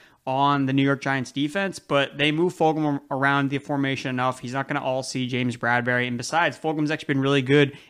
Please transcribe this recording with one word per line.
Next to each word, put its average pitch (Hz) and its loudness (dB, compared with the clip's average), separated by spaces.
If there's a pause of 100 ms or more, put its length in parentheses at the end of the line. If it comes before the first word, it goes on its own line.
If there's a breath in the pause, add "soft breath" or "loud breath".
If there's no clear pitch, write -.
(280 soft breath)
on 139 2
the 131 0
New 135 4
York 139 2
Giants 135 -2
defense, 156 -4
but 139 0
they 147 2
move 170 0
Fulgham 156 0
around 139 0
the 139 -2
formation 139 -4
enough. 127 -2
He's 123 -12
not 135 -4
gonna 143 -4
all 131 -2
see 127 -6
James 123 -2
Bradbury. 120 0
And 123 -4
besides, 143 -2
Fulgham's 156 -2
actually 151 -2
been 135 0
really 139 2
good 139 4 (140 loud breath)